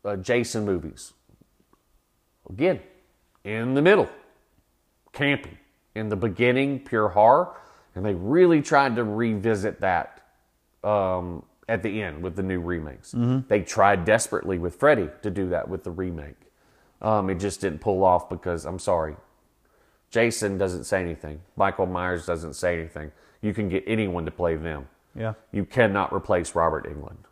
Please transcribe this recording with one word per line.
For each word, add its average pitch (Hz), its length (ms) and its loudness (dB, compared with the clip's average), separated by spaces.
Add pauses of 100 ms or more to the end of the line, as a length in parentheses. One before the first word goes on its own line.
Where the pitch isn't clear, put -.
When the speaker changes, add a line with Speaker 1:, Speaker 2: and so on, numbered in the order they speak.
Speaker 1:
Uh, 101 120 -4
Jason 117 480 -2
movies. 87 480 -4 (1400)
Again, 123 320 0 (640)
in 113 300 -2
the 143 80 4
middle. 180 260 6 (1040)
Campy. 143 440 -2 (380)
In 107 140 -4
the 104 80 0
beginning, 123 640 2
pure 107 280 0
horror. 117 460 6 (400)
And 92 100 -6
they 104 100 0
really 151 460 4
tried 139 360 2
to 120 80 0
revisit 107 760 0
that, 90 400 -2 (600)
um, 92 640 -2 (240)
at 113 160 -2
the 107 180 -4
end 80 200 -8
with 87 120 -6
the 95 80 -4
new 92 180 -2
remakes. 82 540 -8
Speaker 2:
Mm-hmm. 127 340 0
Speaker 1:
They 110 140 4
tried 98 420 4
desperately 95 540 0
with 85 160 -4
Freddy 131 340 2 (140)
to 104 80 -4
do 92 200 -2
that 80 180 -2
with 90 160 -8
the 90 80 -8
remake. 82 440 -8 (640)
Um, 104 300 2
it 92 60 0
just 95 240 -4
didn't 82 200 -4
pull 95 240 0
off 90 240 4
because, 85 380 -6
I'm 90 140 -8
sorry, 80 340 0 (960)
Jason 107 480 0
doesn't 90 260 -2
say 95 180 0
anything. 80 380 -8 (160)
Michael 98 300 0
Myers 90 400 -4
doesn't 82 280 -6
say 87 240 -2
anything. 78 340 -12 (280)
You 104 140 -4
can 104 140 -2
get 92 180 -2
anyone 95 380 -2
to 76 80 -6
play 85 240 0
them. 76 320 -8 (260)
Speaker 2:
Yeah. 110 200 -6 (180)
Speaker 1:
You 98 120 -2
cannot 101 480 2
replace 90 440 -2
Robert 80 300 0
Englund. 73 320 -14 (140)